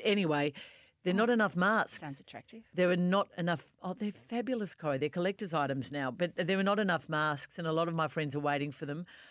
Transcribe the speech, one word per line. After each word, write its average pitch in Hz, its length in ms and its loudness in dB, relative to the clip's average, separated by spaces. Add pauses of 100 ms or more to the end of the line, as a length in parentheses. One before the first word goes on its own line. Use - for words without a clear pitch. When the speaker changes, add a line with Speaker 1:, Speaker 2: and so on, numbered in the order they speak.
Speaker 1:
anyway, 151 480 2 (500)
there 180 100 2
are 190 40 2
not 226 120 4
Speaker 2:
Oh, 247 40 6
Speaker 1:
enough 220 220 2
masks. 196 460 2
Speaker 2:
sounds 143 180 -10
attractive. - 440 -18 (100)
Speaker 1:
There 180 180 4
are 185 60 4
not 180 400 2
enough. 170 280 -2 (180)
Oh, 180 100 -6
they're 208 180 -4
fabulous, 233 640 -4
Corrie. 143 240 -2
They're 143 120 0
collector's 175 440 -4
items 135 400 0
now, 135 180 -2
but 170 240 -2
there 190 240 0
are 196 40 2
not 202 160 4
enough 185 280 0
masks, 151 500 -2
and 170 100 -6
a 160 40 0
lot 165 160 2
of 170 60 -2
my 160 160 0
friends 147 260 -2
are 147 60 -2
waiting 143 320 0
for - 120 -8
them. 151 200 -6 (260)